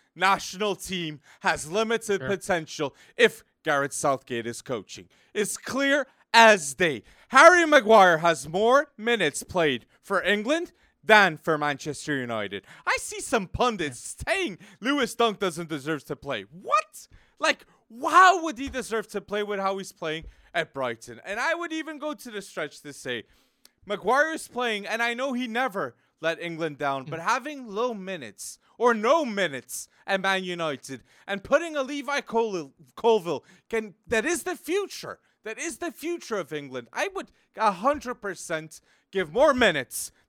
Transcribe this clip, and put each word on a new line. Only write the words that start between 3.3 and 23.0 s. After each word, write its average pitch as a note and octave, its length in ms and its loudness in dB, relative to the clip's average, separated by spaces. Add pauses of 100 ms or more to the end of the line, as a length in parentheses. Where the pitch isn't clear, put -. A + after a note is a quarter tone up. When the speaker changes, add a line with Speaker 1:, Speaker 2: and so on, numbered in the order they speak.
Speaker 1:
Gareth C#3+ 300 0
Southgate B2 540 -2
is A#2 140 -8
coaching. G#2 480 -10 (240)
It's G3+ 240 -4
clear C#4 520 -2 (240)
as G#3 420 8
day. D3+ 300 -2 (240)
Harry E4 360 10
Maguire G#3+ 540 8
has D#3 300 0
more A3+ 500 2
minutes G#3 460 0
played D3+ 420 0 (160)
for F#3+ 200 -2
England G#3+ 500 0 (340)
than G3 300 8
for D#3 220 0
Manchester D3 580 -4
United. G#2+ 480 -6 (220)
I A4+ 120 0
see G#4 220 -10
some G3+ 260 -2
pundits F3 720 -4 (100)
Speaker 2:
Yeah. D4 60 0
Speaker 1:
saying E4+ 260 -4 (220)
Lewis C4+ 340 0
Dunk A3+ 240 0
doesn't E3+ 300 -4
deserve D3 380 -6
to C#3+ 100 -8
play. B2 280 -8
What? A#4+ 640 -4 (300)
Like, D4 280 -2 (360)
how F4 400 6
would D#4 140 -4
he C4+ 140 -8
deserve A3 380 -6
to G3+ 120 -8
play G#3 220 -6
with G3+ 180 -6
how G3 160 -2
he's G3 160 -10
playing D#3+ 320 -6 (300)
at E3 180 -4
Brighton? A#2+ 540 -6
And G3+ 140 -8
I E4 140 -2
would E4+ 200 -6
even D#4 240 -8
go D4 160 -6
to - 160 -16
the G#3 100 -10
stretch D#3 420 -10
to D3 120 -14
say A#2+ 300 -8 (640)